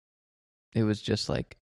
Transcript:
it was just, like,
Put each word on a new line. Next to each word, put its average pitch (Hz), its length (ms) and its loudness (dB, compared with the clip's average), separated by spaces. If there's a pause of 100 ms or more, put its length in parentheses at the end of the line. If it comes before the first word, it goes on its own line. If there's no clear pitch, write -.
(720)
it 113 100 2
was 107 180 2
just, - 280 -2
like, - 280 -4 (160)